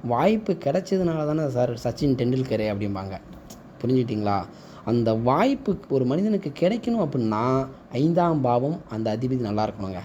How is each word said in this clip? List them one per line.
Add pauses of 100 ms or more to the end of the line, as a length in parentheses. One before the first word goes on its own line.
"வாய்ப்பு
கிடைச்சதுனால
தானே
சார்
சச்சின்
டெண்டுல்கரே"
அப்படிம்பாங்க. (640)
புரிஞ்சுக்கிட்டீங்களா? (420)
அந்த
வாய்ப்பு (120)
ஒரு
மனிதனுக்கு
கிடைக்கணும்
அப்படின்னா (240)
ஐந்தாம்
பாவம் (100)
அந்த
அதிபதி
நல்லா
இருக்கணுங்க.